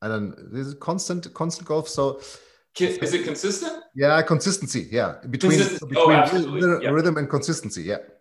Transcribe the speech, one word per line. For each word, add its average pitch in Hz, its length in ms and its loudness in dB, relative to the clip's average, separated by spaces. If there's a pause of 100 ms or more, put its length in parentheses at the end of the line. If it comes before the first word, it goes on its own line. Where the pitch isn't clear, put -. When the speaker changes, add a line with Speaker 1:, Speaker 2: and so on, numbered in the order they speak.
Speaker 1:
I 107 60 -6
don't, 107 260 -4 (200)
is 135 180 -8
it 143 80 -16
constant, 180 540 -6
constant 165 340 -6
golf? 156 220 -2
So 139 320 -2 (520)
Speaker 2:
Ki-, 180 120 0
is 156 280 -2
it 175 120 -2
consistent? 196 580 -4 (120)
Speaker 1:
Yeah, 147 260 4
consistency. 156 680 0
Yeah, 107 260 0 (140)
between, 156 280 4
Speaker 2:
Consistent. - 260 2
Oh, 135 40 -12
Speaker 1:
between 156 280 6
Speaker 2:
absolutely. 147 460 2
Speaker 1:
rhythm, 175 200 2
Speaker 2:
Yeah. - 100 -2
Speaker 1:
rhythm 160 260 2
and 143 120 -4
consistency. 143 540 -4
Yeah. 98 140 -4 (240)